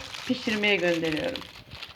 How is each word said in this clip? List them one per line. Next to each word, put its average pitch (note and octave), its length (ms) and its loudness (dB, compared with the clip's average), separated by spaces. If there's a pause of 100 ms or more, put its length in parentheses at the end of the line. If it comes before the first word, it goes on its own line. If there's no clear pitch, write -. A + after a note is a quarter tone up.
(280)
pişirmeye G#3+ 480 2
gönderiyorum. E3 680 2 (540)